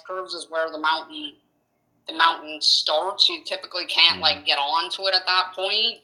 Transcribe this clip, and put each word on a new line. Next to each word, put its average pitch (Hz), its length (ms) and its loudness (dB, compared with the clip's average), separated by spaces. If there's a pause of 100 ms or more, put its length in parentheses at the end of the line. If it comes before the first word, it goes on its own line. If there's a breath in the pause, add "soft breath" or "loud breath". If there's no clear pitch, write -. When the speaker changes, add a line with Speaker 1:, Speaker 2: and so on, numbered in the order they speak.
Speaker 1:
curves 185 260 -10
is 156 160 -12
where 160 220 -2
the 156 60 -10
mountain, 156 560 -4 (760)
the 160 60 -14
mountain 156 480 0
starts. 170 680 2
You 165 140 -4
typically 180 420 -8
can't, 165 340 4
Speaker 2:
Mm. - 20 -4
Speaker 1:
like, 147 240 0
get 151 120 2
onto 165 500 -2
it 185 80 2
at 180 100 -2
that 185 280 0
point 208 500 -2